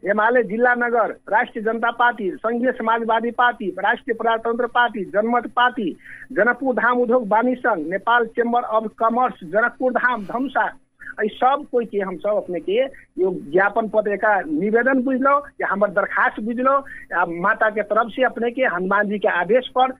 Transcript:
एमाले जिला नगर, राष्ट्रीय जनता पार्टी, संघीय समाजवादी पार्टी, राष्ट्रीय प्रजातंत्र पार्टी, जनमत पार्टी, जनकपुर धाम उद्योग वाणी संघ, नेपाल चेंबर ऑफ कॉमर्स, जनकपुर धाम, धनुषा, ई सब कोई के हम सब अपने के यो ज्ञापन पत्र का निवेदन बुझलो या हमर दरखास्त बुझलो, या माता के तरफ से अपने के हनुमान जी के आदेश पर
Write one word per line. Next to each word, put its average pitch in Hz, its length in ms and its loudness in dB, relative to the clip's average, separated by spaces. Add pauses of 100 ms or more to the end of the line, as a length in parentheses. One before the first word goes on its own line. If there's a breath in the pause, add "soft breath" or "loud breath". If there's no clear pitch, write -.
एमाले 220 340 4
जिला 233 320 2
नगर, 233 360 0 (180)
राष्ट्रीय 226 360 0
जनता 226 260 0
पार्टी, 240 400 0
संघीय 233 400 -2
समाजवादी 226 600 0
पार्टी, 233 380 0
राष्ट्रीय 214 460 0
प्रजातंत्र 226 520 -2
पार्टी, 233 380 0
जनमत 226 420 0
पार्टी, 240 500 0 (340 loud breath)
जनकपुर 240 440 0
धाम 226 220 2
उद्योग 240 300 2
वाणी 233 280 2
संघ, 214 320 -2
नेपाल 226 380 0
चेंबर 240 360 -2
ऑफ 220 380 -2
कॉमर्स, 233 340 2 (100)
जनकपुर 233 480 0
धाम, 240 320 -2
धनुषा, 226 500 -2 (520 loud breath)
ई - 20 0
सब 269 440 0
कोई 240 140 0
के 202 140 -4
हम 180 180 -4
सब 202 120 -4
अपने 185 300 -2
के 196 240 0 (380 loud breath)
यो 185 100 2 (200)
ज्ञापन 202 380 2
पत्र 208 260 0
का 202 260 2
निवेदन 220 600 0
बुझलो 277 460 2 (140)
या - 100 -2
हमर 202 180 0
दरखास्त 202 500 0
बुझलो, 247 400 0 (320 loud breath)
या 175 140 0
माता 196 440 0
के 208 120 -4
तरफ 214 300 0
से 262 120 0
अपने 240 280 0
के 247 100 -4
हनुमान 202 460 0
जी 208 120 -2
के 208 80 0
आदेश 180 400 2
पर 262 320 2